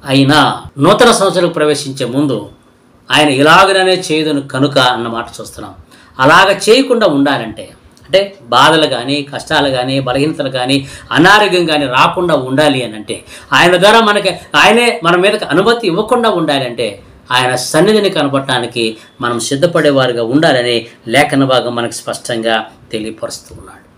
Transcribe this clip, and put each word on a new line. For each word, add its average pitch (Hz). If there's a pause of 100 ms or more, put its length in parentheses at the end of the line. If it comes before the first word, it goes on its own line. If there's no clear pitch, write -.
అయినా 139 (180)
నూతన 208
సంవత్సరం 180
ప్రవేశించే 143
ముందు 120 (640)
ఆయన 147
"ఇలాగనే 185
చేయదును 151
కనుక" 139
అన్న 123
మాట 113 (160)
చూస్తున్నాం. 104 (460)
అలాగ 175 (140)
చేయకుండా 240
ఉండాలంటే, 139 (360)
అంటే 196
బాధలు 143
కానీ, 135
కష్టాలు 143
కానీ, 131
బలహీనతలు 139
కానీ, 135 (240)
అనారోగ్యం 180
కానీ 151
రాకుండా 160
ఉండాలి 135
అని 110
అంటే, 104 (300)
ఆయన 175
ద్వారా 208
మనకి, 202 (200)
ఆయనే 220
మన 170
మీదకి 202
అనుమతి 226
ఇవ్వకుండా 214
ఉండాలంటే, 127 (300)
ఆయన 127
సన్నిధిని 196
కనపడటానికి 135 (240)
మనం 120
సిద్ధపడేవారుగా 139
ఉండాలని 123 (220)
లేఖన 139
భాగం 123
మనకు 117
స్పష్టంగా 113 (260)
తెలియపరుస్తూ 110
ఉన్నాడు. - (120)